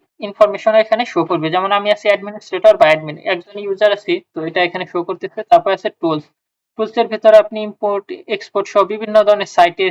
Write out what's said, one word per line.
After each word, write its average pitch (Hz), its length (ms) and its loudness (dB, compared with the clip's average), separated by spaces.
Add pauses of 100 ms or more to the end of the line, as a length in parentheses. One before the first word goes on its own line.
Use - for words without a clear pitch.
(260)
ইনফরমেশন 208 480 0
এখানে 220 280 2 (100)
শো 180 80 -2 (100)
করবে। 160 240 -2
যেমন 190 240 -2
আমি 202 160 -2
আছি 208 140 -8
অ্যাডমিনিস্ট্রেটর 202 720 2
বা 165 80 4
অ্যাডমিন, 156 280 -2 (160)
একজন 185 240 -10 (100)
ইউজার 202 300 0
আছি, 180 180 -4 (180)
তো - 60 -14 (100)
এটা 160 200 -2
এখানে 185 240 -10
শো 180 60 -4 (100)
করতেছে। 190 320 -10 (100)
তারপর 175 260 2
আছে 196 120 -6 (120)
টুলস, 156 240 -4 (520)
টুলসের 220 360 -2
ভেতরে 220 320 4
আপনি 214 140 -12 (100)
ইম্পোর্ট, 202 360 -6 (320)
এক্সপোর্ট 196 360 -6
সহ 202 100 4 (100)
বিভিন্ন 214 240 -2 (100)
ধরনের 202 300 2
সাইটের 175 340 2